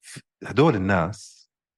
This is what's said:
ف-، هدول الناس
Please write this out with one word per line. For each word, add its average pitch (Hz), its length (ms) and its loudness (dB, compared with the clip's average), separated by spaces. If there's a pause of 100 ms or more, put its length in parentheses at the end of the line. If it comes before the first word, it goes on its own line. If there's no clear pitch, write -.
ف-، - 200 -20 (240)
هدول 143 320 2
الناس 95 760 -4 (280)